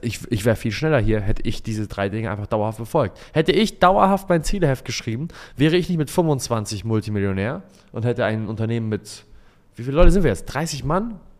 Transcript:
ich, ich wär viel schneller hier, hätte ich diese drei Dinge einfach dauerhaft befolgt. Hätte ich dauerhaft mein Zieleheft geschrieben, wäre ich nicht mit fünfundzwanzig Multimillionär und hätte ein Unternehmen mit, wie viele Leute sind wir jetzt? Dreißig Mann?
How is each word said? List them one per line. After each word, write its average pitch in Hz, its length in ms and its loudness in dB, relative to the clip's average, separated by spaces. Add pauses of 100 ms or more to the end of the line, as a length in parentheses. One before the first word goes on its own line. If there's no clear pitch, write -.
ich, 117 180 -6 (120)
ich 110 140 -2
wär 113 100 2
viel 113 160 -6
schneller 151 280 0
hier, 107 200 2
hätte 104 260 -2
ich - 180 -4
diese 107 240 -4
drei 98 220 -4
Dinge 110 220 -6
einfach 104 160 -8
dauerhaft 107 300 -2
befolgt. 117 400 -2 (160)
Hätte 160 180 2
ich 208 280 2
dauerhaft 190 500 4
mein 165 140 2
Zieleheft 156 420 0
geschrieben, 123 440 -6 (280)
wäre 156 180 4
ich 180 140 0
nicht 175 80 0
mit 147 120 -2
fünfundzwanzig 117 760 0
Multimillionär 107 800 -2 (280)
und 120 140 -4
hätte 120 180 0
ein 110 240 -2
Unternehmen 110 400 -4
mit, - 380 -6 (500)
wie 120 80 -12
viele 135 120 -4
Leute 170 160 10
sind 185 120 6
wir 139 60 4
jetzt? 95 160 -2
Dreißig 139 400 -6
Mann? 196 340 -2 (200)